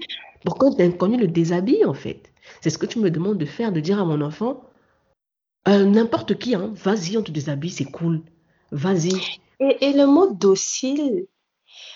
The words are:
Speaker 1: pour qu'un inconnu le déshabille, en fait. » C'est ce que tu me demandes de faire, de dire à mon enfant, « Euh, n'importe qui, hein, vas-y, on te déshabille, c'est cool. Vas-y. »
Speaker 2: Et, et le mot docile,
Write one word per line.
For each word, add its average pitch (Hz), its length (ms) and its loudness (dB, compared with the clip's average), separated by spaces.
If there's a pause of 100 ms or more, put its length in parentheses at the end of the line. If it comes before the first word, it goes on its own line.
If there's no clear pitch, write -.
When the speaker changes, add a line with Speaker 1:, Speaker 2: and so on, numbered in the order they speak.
(440)
Speaker 1:
pour 175 140 -4
qu'un 269 200 4
inconnu 180 380 2
le 233 100 2
déshabille, 175 600 2
en 139 80 0
fait. » - 360 -12 (300)
C'est - 100 -2
ce 156 80 -6
que - 80 -4
tu 226 140 -8
me 196 100 2
demandes 175 280 -2
de 156 80 -4
faire, 220 260 -6
de 160 80 -2
dire 190 180 -2
à 196 60 -2
mon 156 160 0
enfant, « 208 420 -6 (1080)
Euh, 202 160 6
n'importe 220 540 2
qui, 240 180 -2
hein, 196 180 -6
vas-y, 196 420 -2
on 220 60 0
te 175 80 -10
déshabille, 147 400 -6
c'est - 140 -8
cool. 165 380 -4 (500)
Vas-y. » 170 400 0 (480)
Speaker 2:
Et, 269 260 2
et 285 60 2
le 285 140 6
mot 302 280 4
docile, 247 920 0 (680)